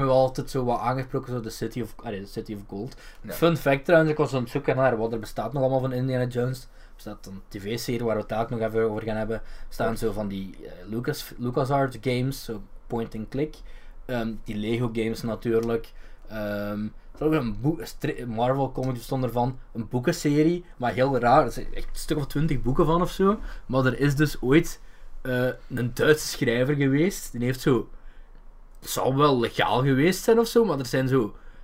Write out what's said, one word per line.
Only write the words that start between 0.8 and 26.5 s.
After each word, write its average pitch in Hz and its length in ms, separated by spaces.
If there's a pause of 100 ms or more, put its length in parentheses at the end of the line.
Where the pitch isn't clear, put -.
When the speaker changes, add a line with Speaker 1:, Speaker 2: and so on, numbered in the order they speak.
Speaker 1:
zo 123 60
de 110 100
City 113 320
of, 104 120 (100)
allee, 104 160
de 98 60
City 110 280
of 101 140
Gold. 107 280 (260)
Speaker 2:
Ja. - 120
Speaker 1:
Fun 165 240
fact 139 280
trouwens, 160 260
ik 151 60
was 139 160
aan 131 80
het 113 100
zoeken 139 240
naar 127 220
wat 113 160
er 113 60
bestaat 110 340
nog 139 80
allemaal 131 200
van 131 120
Indiana 127 320
Jones. 123 380
Er - 60 (260)
bestaat - 300
een 95 220
T 101 140
V-serie 117 420
waar 110 120
we 107 60
het - 80
daar 110 120
ook 113 80
nog 120 100
even 110 300
over 107 140
gaan 107 140
hebben. 110 200
Er - 60 (260)
staan 113 200
Speaker 2:
Ja. 113 60
Speaker 1:
zo 110 160
van 104 160
die, 95 280 (100)
eh, 95 240
Lucas, 110 480
LucasArts 127 640
games, 127 420
zo 104 180 (260)
point 113 280
and 110 140
click. 151 260 (500)
Ehm, 113 280 (100)
die 107 120
Lego 117 380
games 113 280
natuurlijk. 113 680 (360)
Ehm, 104 560
er - 320
is - 60
ook 156 120
een 113 280
boek, 156 180
een - 80
stri-, - 380
Marvel 127 460
comic 131 220
bestond 127 300
ervan. 123 360 (140)
Een 113 140
boekenserie, 156 760 (120)
maar - 160
heel 127 240
raar. 120 280
Er - 60
zijn - 220
echt - 160
een - 60
stuk - 220
of 139 100
twintig 147 340
boeken 135 240
van 165 160
of 175 100
zo. 196 280 (260)
Maar 127 200
er 123 140
is 143 160
dus 143 260
ooit, 147 400 (400)
eh, 127 280 (200)
een 120 240
Duitse 151 340
schrijver 127 480